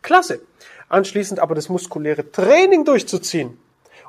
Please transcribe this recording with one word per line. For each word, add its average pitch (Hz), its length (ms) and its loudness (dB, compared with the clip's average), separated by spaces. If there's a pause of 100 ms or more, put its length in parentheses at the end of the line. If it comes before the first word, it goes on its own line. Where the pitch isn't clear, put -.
klasse. 349 400 2 (480)
Anschließend 196 520 -2
aber 165 140 0
das 151 140 -6
muskuläre 151 640 -6
Training 311 540 4
durchzuziehen 180 760 -2 (480)